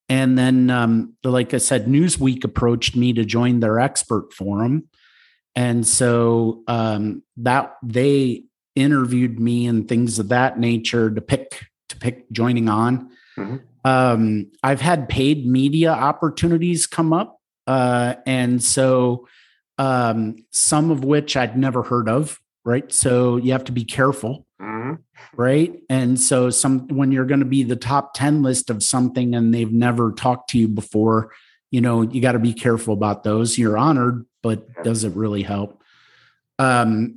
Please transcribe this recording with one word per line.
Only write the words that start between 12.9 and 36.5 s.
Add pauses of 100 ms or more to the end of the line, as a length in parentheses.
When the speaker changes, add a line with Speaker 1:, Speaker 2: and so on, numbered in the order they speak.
Speaker 2:
Mm-hmm. (280)
Speaker 1:
Um, (120)
I've
had
paid
media
opportunities
come
up. (260)
Uh, (100)
and
so, (500)
um, (140)
some
of
which
I'd
never
heard
of, (260)
right?
So
you
have
to
be
careful, (140)
Speaker 2:
Mm-hmm. (420)
Speaker 1:
right?
And
so
some,
when
you're
gonna
be
the
top
ten
list
of
something
and
they've
never
talked
to
you
before, (380)
you
know,
you
gotta
be
careful
about
those.
You're
honored, (160)
but (120)
Speaker 2:
Yeah.
Speaker 1:
does
it
really
help? (760)